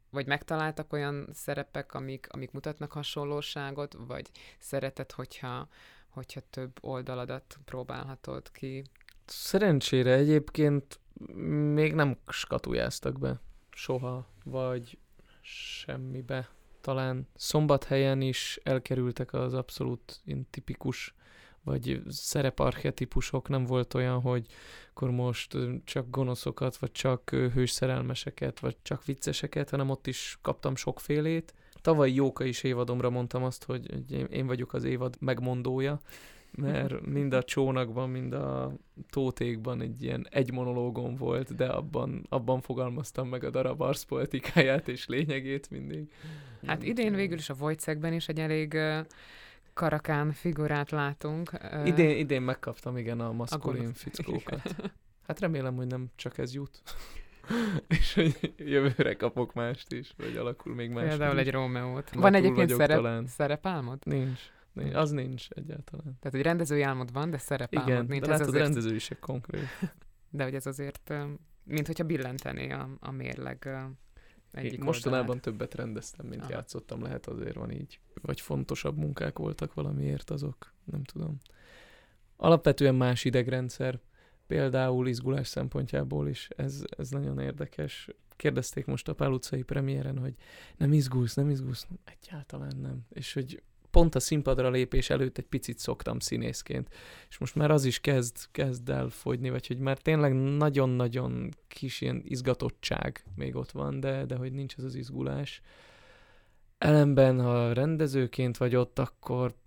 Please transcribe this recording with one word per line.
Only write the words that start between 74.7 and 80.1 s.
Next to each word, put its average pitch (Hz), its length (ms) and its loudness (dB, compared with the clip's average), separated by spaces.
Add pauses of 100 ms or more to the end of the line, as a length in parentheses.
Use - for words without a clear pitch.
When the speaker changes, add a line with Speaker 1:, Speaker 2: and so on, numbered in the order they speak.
Speaker 2:
mostanában 135 380 2
Speaker 1:
oldalát. 123 220 -2
Speaker 2:
többet 113 320 -6
rendeztem, - 520 -8
mint 123 160 -10
Speaker 1:
Aha. 127 80 -10
Speaker 2:
játszottam, - 520 -8
lehet 123 240 -8
azért - 280 -6
van 117 160 -8
így. - 300 -10 (220)
Vagy - 180 -4
fontosabb 139 560 -2
munkák 139 420 -2
voltak - 360 -4
valamiért 143 560 -2